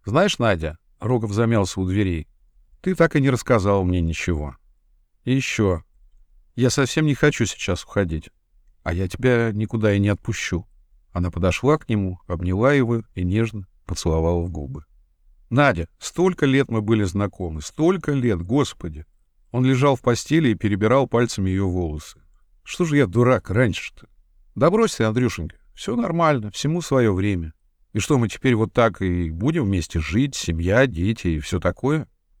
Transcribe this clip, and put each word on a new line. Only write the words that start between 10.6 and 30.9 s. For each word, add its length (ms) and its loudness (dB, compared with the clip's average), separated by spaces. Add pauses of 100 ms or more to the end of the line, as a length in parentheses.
Она 180 -2
подошла 460 0
к 120 -6
нему, 380 -2
обняла 460 0
его 300 2 (120)
и 80 -6
нежно 440 -2 (200)
поцеловала 560 0
в 80 -6
губы. 340 -10 (680)
«Надя, 380 2 (100)
столько 480 0
лет 240 2
мы 100 0
были 240 2
знакомы, 560 -4
столько 520 0
лет, 300 0
Господи!» 640 -4 (460)
Он 160 0
лежал 300 2
в 40 -6
постели 480 0
и 60 2
перебирал 520 0
пальцами 440 0
её 180 0
волосы. 540 -6 (400)
«Что 240 -4
же 100 0
я 100 4
дурак 440 2
раньше-то?» 580 -2 (460)
«Да 160 2
брось 240 2
ты, 100 0
Андрюшенька, 520 -2 (180)
всё 200 -6
нормально, 560 0
всему 300 -2
своё 320 2
время. 400 -2 (400)
И 60 -4
что, 180 2
мы 140 2
теперь 240 0
вот 180 0
так 300 2
и 260 0
будем 360 -2
вместе 360 -2
жить, 340 0
семья, 520 2
дети 420 -2